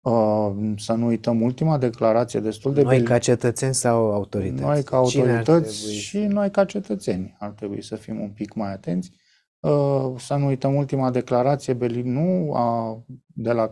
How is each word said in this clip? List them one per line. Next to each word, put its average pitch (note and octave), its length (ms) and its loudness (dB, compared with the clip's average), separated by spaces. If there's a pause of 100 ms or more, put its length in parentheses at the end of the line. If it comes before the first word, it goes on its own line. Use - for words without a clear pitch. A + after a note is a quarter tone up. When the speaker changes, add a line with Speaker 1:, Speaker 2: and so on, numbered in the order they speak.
Speaker 1:
Uh, G#2+ 760 2
să G#2 160 -4
nu A#2 140 0
uităm A#2 360 0
ultima C#3+ 360 0
declarație A#2 600 2
destul A2 340 -4
de C#3+ 80 6
Speaker 2:
Noi C3 140 6
Speaker 1:
bel- A#2+ 100 4
Speaker 2:
ca A#2+ 120 4
cetățeni B2+ 560 0
sau A#2 380 2
autorități? G#2 500 -4
Speaker 1:
Noi C#3+ 200 0
ca C3 200 2
Speaker 2:
Cine B2+ 200 2
ar B2 60 4
Speaker 1:
autorități A#2 520 2
Speaker 2:
trebui G#2+ 180 -6
Speaker 1:
și G3+ 280 -4
Speaker 2:
să G3+ 60 0
Speaker 1:
noi G3+ 180 0
ca G3+ 140 2
cetățeni F#3+ 760 -6
ar G#2 120 -8
trebui G#2 320 -8
să G#2+ 140 -10
fim A2 240 -10
un G#2+ 100 -8
pic G2+ 240 -10
mai G2+ 180 -4
atenți. F3 380 -4 (580)
Uh, C#3 500 2
să - 160 -6
nu C#3+ 120 0
uităm C#3 280 0
ultima C3+ 360 0
declarație, B2+ 600 0
Beli-, A#2+ 300 -2
nu, D#3 520 -2
a, A#2 440 -2 (280)
de A2+ 260 -4
la, A2+ 200 0